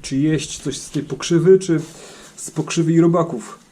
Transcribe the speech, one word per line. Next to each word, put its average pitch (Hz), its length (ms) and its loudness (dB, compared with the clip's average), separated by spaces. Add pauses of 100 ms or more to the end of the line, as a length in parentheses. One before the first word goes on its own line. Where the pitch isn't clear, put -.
czy 131 140 -6
jeść 156 460 -2
coś 135 160 -6
z - 120 -14
tej 143 120 -4
pokrzywy, 170 560 4
czy 165 220 0 (560)
z - 140 -14
pokrzywy 160 420 0
i 165 80 4
robaków. 165 580 0 (140)